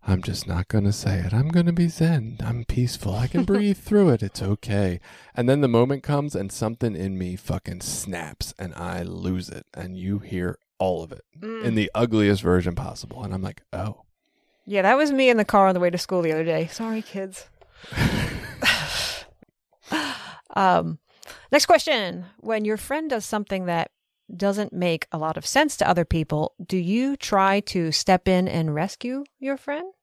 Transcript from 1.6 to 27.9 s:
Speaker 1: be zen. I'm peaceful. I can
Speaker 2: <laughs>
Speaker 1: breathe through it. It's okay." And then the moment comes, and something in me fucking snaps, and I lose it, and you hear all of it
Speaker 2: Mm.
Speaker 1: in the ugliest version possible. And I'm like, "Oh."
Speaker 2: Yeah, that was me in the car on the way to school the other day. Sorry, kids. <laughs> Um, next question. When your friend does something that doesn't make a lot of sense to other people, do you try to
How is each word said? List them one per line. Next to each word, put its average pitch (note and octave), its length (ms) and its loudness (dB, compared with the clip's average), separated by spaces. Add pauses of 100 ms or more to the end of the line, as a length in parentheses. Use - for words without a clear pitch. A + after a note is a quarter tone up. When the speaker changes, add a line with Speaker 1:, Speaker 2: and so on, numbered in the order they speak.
Speaker 1:
be E3+ 160 2
zen. D3+ 560 0
I'm A#2 220 -4
peaceful. A#2+ 500 -2
I A2+ 100 -2
can - 180 0
Speaker 2:
<laughs> F#3+ 80 0
Speaker 1:
breathe G3+ 260 2
through G3+ 320 4
it. - 120 4
It's - 200 -6
okay." G2 580 0 (340)
And B2 140 0
then C#3+ 140 4
the C3+ 60 4
moment B2 340 4
comes, D3 340 -2
and G2 160 -4
something A2+ 420 -2
in F#2+ 220 -4
me F#2 200 -4
fucking F2+ 440 -6
snaps, - 800 -10
and F2+ 160 -10
I F2 280 -8
lose F2+ 460 -6
it, - 240 -16
and F#2 240 -12
you F#2+ 220 -4
hear F2+ 400 -6 (200)
all F#2 240 0
of D#2+ 80 -14
it - 140 -18 (160)
Speaker 2:
Mm. A3 240 -10
Speaker 1:
in A#2 100 0
the G#2+ 200 0
ugliest G#2+ 480 4
version F2+ 320 2
possible. - 500 -10
And G2 100 -8
I'm F#2 80 -6
like, F#2+ 200 -10 (100)
"Oh." G#2+ 300 -8 (640)
Speaker 2:
Yeah, G3 160 0
that A3 160 6
was D4+ 120 4
me C4 200 6
in A#3 80 6
the G#3+ 60 4
car G3 240 6
on F#3 60 4
the F3+ 60 0
way F3+ 80 4
to F3 80 0
school F3+ 240 -2
the E3 120 0
other D#3 120 0
day. D#3+ 220 0
Sorry, A3 340 -6
kids. F#3+ 480 -12 (420)
<laughs> - 60 -8 (2500)
Um, E3+ 440 2 (540)
next D4 140 4
question. G#3 580 2 (140)
When G#3+ 260 -2
your G#3+ 120 0
friend D4+ 340 -6
does A3+ 160 -2
something G3+ 400 -4
that E3+ 240 0 (440)
doesn't G3 380 0
make F3 400 0
a E3 60 -6
lot D#3+ 180 -4
of D#3 100 -8
sense C#4+ 300 2
to - 120 2
other F3 160 2
people, D#3 500 -2 (100)
do F#3+ 140 -4
you A#3 380 0
try G3 440 2
to E3+ 320 -2